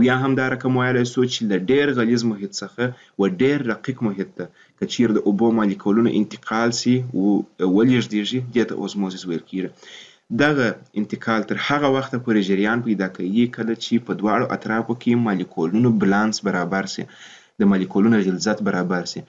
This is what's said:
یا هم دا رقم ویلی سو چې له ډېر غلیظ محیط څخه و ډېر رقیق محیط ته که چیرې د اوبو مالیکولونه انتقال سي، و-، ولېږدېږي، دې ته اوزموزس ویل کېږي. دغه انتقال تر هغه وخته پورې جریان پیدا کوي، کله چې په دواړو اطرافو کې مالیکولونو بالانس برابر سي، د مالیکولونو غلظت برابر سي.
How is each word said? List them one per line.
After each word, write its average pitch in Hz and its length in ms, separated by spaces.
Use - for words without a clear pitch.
یا 123 120
هم 135 200
دا 131 140
رقم 127 260
ویلی 127 300
سو 123 180
چې 123 180
له 101 180
ډېر 135 320
غلیظ 120 320
محیط 101 280
څخه 101 320
و - 160
ډېر 131 280
رقیق 123 360
محیط 98 320
ته 87 100
که - 140
چیرې 110 280
د 104 120
اوبو 104 260
مالیکولونه 104 600
انتقال 110 600
سي، 123 240
و-، 101 460
ولېږدېږي، 107 760
دې 113 140
ته - 100
اوزموزس 95 480
ویل 82 200
کېږي. 92 260
دغه 135 360
انتقال 107 520
تر 101 140
هغه 143 320
وخته 135 280
پورې 107 300
جریان 104 340
پیدا 101 260
کوي، 95 400
کله 113 280
چې - 180
په 98 80
دواړو 107 380
اطرافو 110 420
کې 120 320
مالیکولونو 95 640
بالانس 104 520
برابر 95 420
سي، - 180
د 101 140
مالیکولونو 101 480
غلظت 95 420
برابر 92 440
سي. - 240